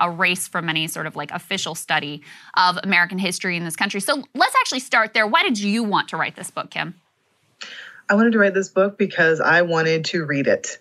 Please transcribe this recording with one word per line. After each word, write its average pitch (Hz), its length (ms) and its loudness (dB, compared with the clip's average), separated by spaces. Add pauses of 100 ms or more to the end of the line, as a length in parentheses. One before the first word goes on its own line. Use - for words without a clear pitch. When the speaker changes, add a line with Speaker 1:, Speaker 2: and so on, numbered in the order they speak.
Speaker 1:
erased 175 500 0
from 170 160 -4
any 156 200 -2
sort 160 180 -8
of, 151 100 -10
like, 147 160 -8
official 175 440 -6
study 147 460 -4 (340)
of 180 280 4
American 185 360 2
history 180 380 -4
in 170 80 -6
this 165 100 -8
country. 202 240 -2
So 277 240 -2 (100)
let's 370 220 2
actually 480 240 0
start 226 340 0
there. 220 140 2
Why 330 160 4
did 262 160 0
you 208 240 0
want 196 260 0
to 175 80 -6
write 151 180 -2
this - 140 -12
book, - 220 -10
Kim? 165 240 -6 (1120)
Speaker 2:
I 202 60 4
wanted 226 160 6
to 220 80 4
write 196 160 4
this 190 140 0
book 196 280 2
because 165 420 2
I 170 220 4
wanted 160 440 0
to 170 200 -2
read 139 220 -2
it. - 340 -2